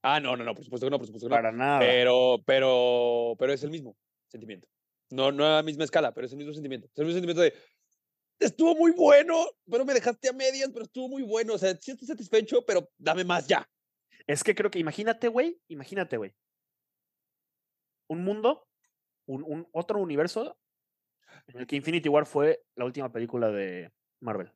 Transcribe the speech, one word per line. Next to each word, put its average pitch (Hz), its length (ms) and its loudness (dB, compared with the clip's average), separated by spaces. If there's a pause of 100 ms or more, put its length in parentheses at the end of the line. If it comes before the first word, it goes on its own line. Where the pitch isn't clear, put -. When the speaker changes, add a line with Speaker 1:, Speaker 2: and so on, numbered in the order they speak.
Speaker 1:
Ah, 143 160 2
no, 127 160 -2
no, 120 80 -8
no, 117 120 -6
por - 80 -20
supuesto 127 240 -6
que 143 40 0
no, 143 60 -2
por 123 100 -6
supuesto 113 200 -12
que - 20 -6
no. 120 60 2
Speaker 2:
Para 113 160 2
nada. 135 280 0
Speaker 1:
Pero, 127 680 4
pero, 123 920 2
pero 135 160 0
es 139 100 -4
el 147 60 -8
mismo 143 280 -12 (300)
sentimiento. 107 400 -18 (440)
No, 135 200 0
no 143 140 0
a 156 120 4
la 156 60 2
misma 156 200 -6
escala, 147 300 0
pero 120 120 -10
es 120 60 -14
el 135 60 -16
mismo 147 160 -12
sentimiento. 135 340 -12
Es - 100 -16
el 147 80 -2
mismo 170 140 -2
sentimiento 175 220 -2
de, 156 120 4 (880)
"Estuvo 320 360 2
muy 330 160 6
bueno, 330 540 6 (240)
pero 240 160 0
me 277 80 -2
dejaste 240 360 0
a 254 40 -4
medias, 269 380 -2
pero 220 140 -12
estuvo 254 240 -10
muy 269 120 -8
bueno". 226 320 -2
O 196 40 -4
sea, 185 180 0
sí - 160 -16
estoy 247 160 -14
satisfecho, 226 580 0
pero 180 320 0
dame 165 280 -2
más 175 200 0
ya. - 240 0 (560)
Speaker 2:
Es 143 180 -4
que 202 120 2
creo 202 160 -2
que, 180 80 -4
imagínate, 214 480 -2
güey, 269 400 -2
imagínate, 160 480 -6
güey. 98 180 -6 (1700)
Un 170 160 -8
mundo, 220 420 -2 (640)
un, 135 180 -10
un 160 280 -10
otro 190 260 -4
universo 175 580 -2 (880)
en 123 120 -20
el 123 80 -10
que 143 80 -6
Infinity 160 320 -2
War 147 180 4
fue 151 380 0 (120)
la 123 100 -4
última 127 260 -8
película 117 400 -2
de 92 400 -8 (300)
Marvel. 104 340 -8